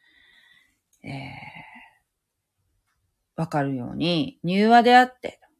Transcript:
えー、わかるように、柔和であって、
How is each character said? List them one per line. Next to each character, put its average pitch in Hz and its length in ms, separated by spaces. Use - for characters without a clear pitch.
え - 40
ー、 - 40
わ 165 120
か 147 160
る 139 120
よ 123 180
う - 20
に、 160 480
柔 196 260
和 233 140
で 247 120
あ 254 80
っ 247 160
て、 - 200